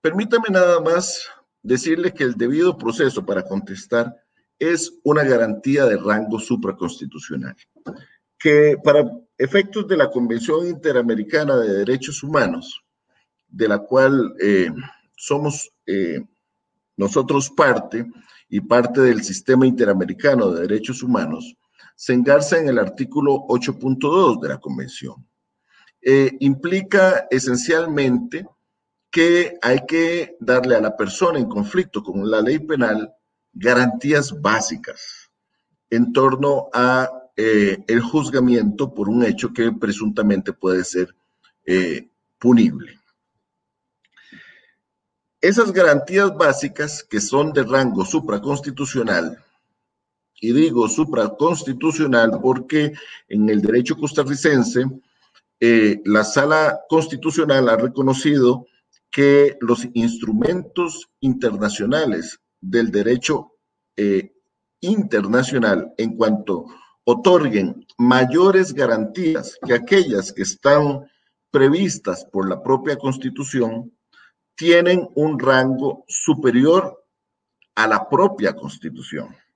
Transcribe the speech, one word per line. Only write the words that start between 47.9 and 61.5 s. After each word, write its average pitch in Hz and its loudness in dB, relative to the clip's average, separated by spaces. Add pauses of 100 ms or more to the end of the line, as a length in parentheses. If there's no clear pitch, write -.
supraconstitucional, 131 -4 (960)
y 113 -2
digo 127 2
supraconstitucional 135 0
porque 147 0 (360)
en 107 0
el 107 2
derecho 123 0
costarricense, 135 0 (760)
eh, 110 4
la 104 4
Sala 151 2 (100)
Constitucional 147 0
ha 113 4
reconocido 131 0 (440)
que 143 4
los 120 -2
instrumentos 120 -2 (120)
internacionales 110 -2 (220)